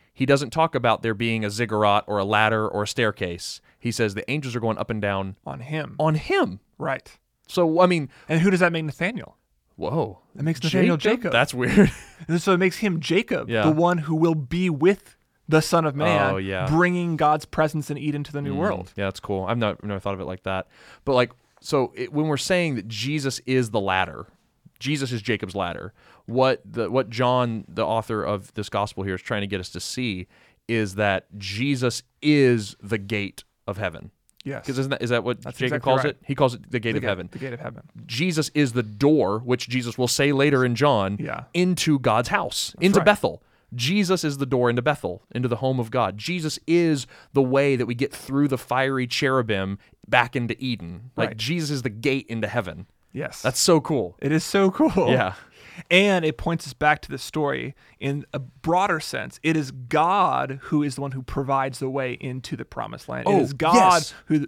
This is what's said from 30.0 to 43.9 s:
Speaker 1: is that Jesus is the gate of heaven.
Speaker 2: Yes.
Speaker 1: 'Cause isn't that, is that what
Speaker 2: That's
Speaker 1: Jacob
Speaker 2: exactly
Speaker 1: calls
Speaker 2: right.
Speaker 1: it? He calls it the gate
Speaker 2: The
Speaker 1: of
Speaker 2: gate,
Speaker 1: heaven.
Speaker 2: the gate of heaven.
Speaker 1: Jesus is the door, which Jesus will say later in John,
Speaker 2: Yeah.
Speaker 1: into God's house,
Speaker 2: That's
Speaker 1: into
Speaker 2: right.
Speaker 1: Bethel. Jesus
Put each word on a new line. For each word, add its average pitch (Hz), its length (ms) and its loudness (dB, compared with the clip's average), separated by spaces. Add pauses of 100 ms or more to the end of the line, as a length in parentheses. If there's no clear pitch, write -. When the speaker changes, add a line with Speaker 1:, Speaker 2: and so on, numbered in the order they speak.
Speaker 1:
is 107 280 0
that 101 300 0 (120)
Jesus 120 640 -2 (200)
is 127 600 4
the 104 160 -4
gate 101 460 -6 (220)
of 101 120 -6
heaven. 90 320 -8 (340)
Speaker 2:
Yes. 135 220 -8
Speaker 1:
'Cause 131 120 -4
isn't 135 120 -2
that, 139 120 -2
is 117 60 -2
that 117 160 0
what 120 180 -4
Speaker 2:
That's 123 140 -14
Speaker 1:
Jacob 127 200 -2
Speaker 2:
exactly 120 140 -6
Speaker 1:
calls 131 140 2
Speaker 2:
right. 147 60 0
Speaker 1:
it? - 160 -12
He 139 80 -4
calls 131 200 2
it - 160 -16
the 123 100 -4
gate 113 120 -2
Speaker 2:
The - 60 0
Speaker 1:
of - 40 -4
Speaker 2:
gate, 123 60 -2
Speaker 1:
heaven. 90 240 -4
Speaker 2:
the - 60 -14
gate 131 160 -10
of 131 60 -14
heaven. - 220 -12 (220)
Speaker 1:
Jesus 156 500 -2
is 143 200 2
the 123 80 2
door, 110 560 2
which 123 300 -2
Jesus 120 280 -4
will 123 120 0
say 143 240 2
later 135 340 4
in 120 80 0
John, 110 440 2
Speaker 2:
Yeah. - 260 -8 (100)
Speaker 1:
into 170 440 2
God's 120 300 2
house, - 460 -4
Speaker 2:
That's - 120 -4
Speaker 1:
into 202 120 6
Speaker 2:
right. 220 80 6
Speaker 1:
Bethel. 202 360 2 (320)
Jesus 175 480 2